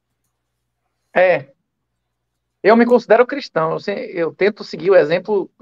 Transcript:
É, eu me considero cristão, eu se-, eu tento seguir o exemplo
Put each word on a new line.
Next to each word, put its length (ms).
É, 320
eu 140
me 100
considero 400
cristão, 460
eu 80
se-, 340
eu 200
tento 300
seguir 280
o 40
exemplo 540